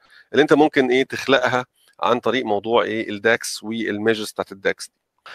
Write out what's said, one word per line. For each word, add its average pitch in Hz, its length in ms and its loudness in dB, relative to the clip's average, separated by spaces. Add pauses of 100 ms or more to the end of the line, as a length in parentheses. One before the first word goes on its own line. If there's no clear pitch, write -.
(320)
اللي 123 100 4
انت 156 120 2
ممكن 139 380 4
ايه 131 120 4
تخلقها 127 600 0 (340)
عن 117 200 0
طريق 120 260 -2
موضوع 110 380 0
ايه 107 260 -4
الداكس 107 540 -2
والميجرز 107 680 -2
بتاعت - 200 -8
الداكس. 95 400 -6 (440)